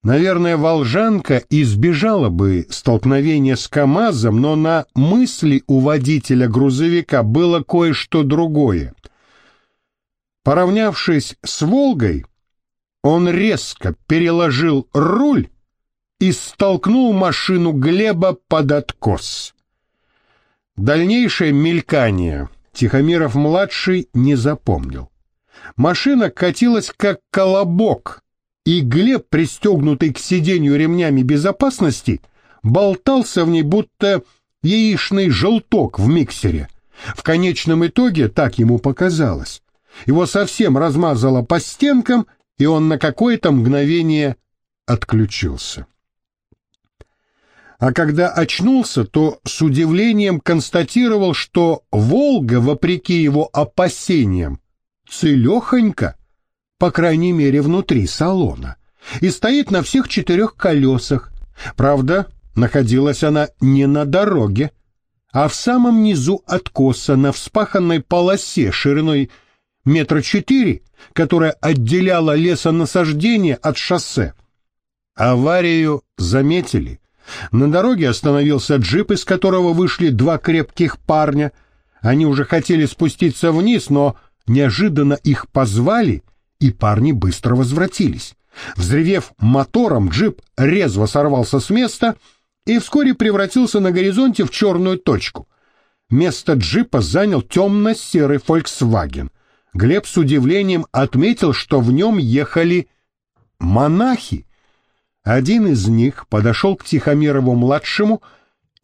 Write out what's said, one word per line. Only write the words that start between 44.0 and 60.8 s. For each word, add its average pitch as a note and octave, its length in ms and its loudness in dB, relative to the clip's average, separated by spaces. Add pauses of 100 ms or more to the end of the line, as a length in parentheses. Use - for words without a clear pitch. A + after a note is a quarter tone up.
отключился. G#2 1000 -4 (1900)
А B2+ 120 0
когда E3 360 0
очнулся, F3+ 760 -2
то D3+ 400 -2
с - 160 -10
удивлением E3+ 800 0
констатировал, F#3 960 0
что E3+ 560 0
«Волга», C3 720 2
вопреки E3 600 0
его D3 320 0
опасениям, A#2+ 1080 -2 (500)
целехонька — E3 1040 0 (640)
по F3 120 2
крайней E3+ 400 0
мере, D3 320 2
внутри D3 460 0
салона, A2+ 680 -4 (460)
и F3+ 100 2
стоит C4+ 400 -2
на F#3 140 0
всех C4 240 -2
четырех F#3+ 480 -2
колесах. C3+ 720 0 (460)